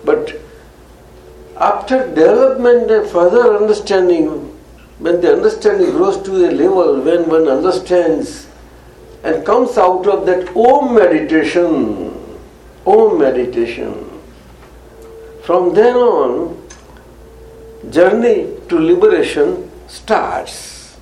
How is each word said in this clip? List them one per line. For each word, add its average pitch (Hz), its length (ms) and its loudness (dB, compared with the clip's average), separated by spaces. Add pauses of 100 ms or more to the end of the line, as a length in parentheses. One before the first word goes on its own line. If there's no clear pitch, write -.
But - 380 -4 (1160)
after 208 500 -2
development 240 840 2
and 220 180 0
further 214 480 2
understanding, 175 1000 0 (420)
when 175 220 -2
the 160 120 2
understanding 190 580 0
grows 180 320 0
to 185 260 0
a - 20 -2
level 160 500 0
when 165 280 0
one 160 180 2
understands 165 1000 -2 (760)
and 160 220 -4
comes 233 320 0
out 185 300 0
of 196 180 0
that 180 300 -2
Om 254 400 2
meditation, 156 1160 0 (720)
Om 208 340 4
meditation, 120 880 -4 (1400)
from 175 300 0
then 240 220 4
on, 214 720 -2 (1200)
journey 208 640 2 (160)
to 170 100 0
liberation 170 920 2 (160)
starts. - 1160 -8